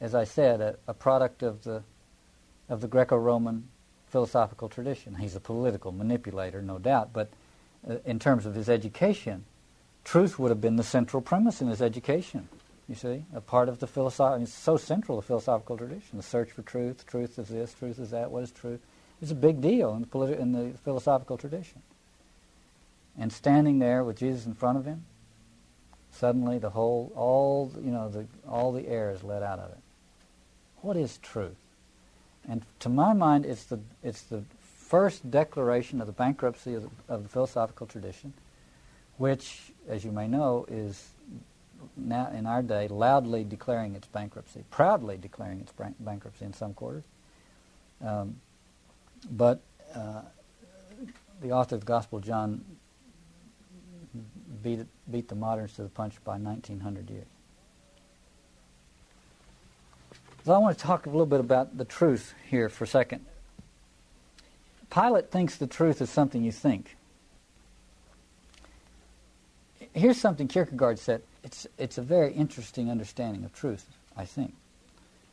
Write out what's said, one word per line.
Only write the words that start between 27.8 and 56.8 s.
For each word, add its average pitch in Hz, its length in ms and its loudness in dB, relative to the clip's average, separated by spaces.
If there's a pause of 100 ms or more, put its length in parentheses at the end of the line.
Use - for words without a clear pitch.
know, 110 160 -4
the, 107 180 -8 (220)
all 123 240 0
the 127 140 -6
air 110 240 -4
is 92 120 -8
let 101 200 -6
out 95 180 -6
of 92 100 -14
it. - 80 -20 (1000)
What 190 160 -4
is 139 220 -4
truth? 95 380 -10 (920)
And 113 140 -6 (180)
to - 80 -6
my 151 240 6
mind, 151 340 4
it's 127 180 -8
the, 117 140 -6 (240)
it's 117 200 -8
the 107 200 -8 (180)
first 180 680 0
declaration 127 720 0
of 107 80 -8
the 104 40 -8
bankruptcy 127 600 -2
of 107 80 -6
the, - 80 -14 (180)
of 110 140 -6
the 101 60 -14
philosophical 120 580 -2
tradition, 104 460 -14 (880)
which, - 540 -2 (160)
as 110 160 -6
you 110 60 -8
may 104 160 -4
know, 127 420 0
is 104 400 -8 (880)
now 127 360 -4
in 110 140 -8
our 120 160 0
day 107 260 -2
loudly 117 540 2
declaring 104 520 -4
its 98 120 -16
bankruptcy, 104 640 -12
proudly 135 460 4
declaring 95 440 -12
its 104 120 -16
ban-, 104 260 -12
bankruptcy 107 460 -12
in 101 80 -10
some 104 220 -10
quarters. 131 280 -10 (1040)
Um, 104 320 -6 (920)
but, 120 300 4 (340)
uh, 107 280 -10 (1200)
the 123 120 -6
author 127 220 2
of 107 80 -4
the 104 40 -16
Gospel 117 320 0
of 98 60 -8
John 110 400 -4 (2000)
beat 117 180 -4
it, 113 60 -12 (240)
beat 117 180 -6
the 104 60 -12
moderns 110 400 -4
to 107 80 -12
the 98 60 -10
punch 107 360 -10
by 101 140 -6
nineteen 104 420 -10